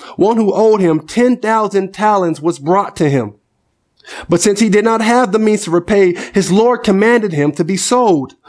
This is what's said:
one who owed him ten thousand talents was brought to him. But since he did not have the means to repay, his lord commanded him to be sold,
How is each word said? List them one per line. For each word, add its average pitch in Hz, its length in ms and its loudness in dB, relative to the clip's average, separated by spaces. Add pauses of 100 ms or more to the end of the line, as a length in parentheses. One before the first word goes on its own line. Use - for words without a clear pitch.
(160)
one 220 220 0
who 214 160 0
owed 214 260 2
him 160 200 2
ten 240 380 0
thousand 202 540 -2
talents 190 480 -2
was 151 200 -4
brought 175 380 -2
to 151 120 0
him. 117 240 -2 (960)
But 170 120 0
since 202 180 0
he 220 100 2
did 208 160 2
not 226 160 0
have 233 300 0
the 214 80 0
means 214 240 0
to 165 80 -10
repay, 180 420 2 (220)
his 175 160 0
lord 233 320 2
commanded 214 500 2
him 147 200 0
to 175 100 -4
be 180 140 -2
sold, 196 580 0 (140)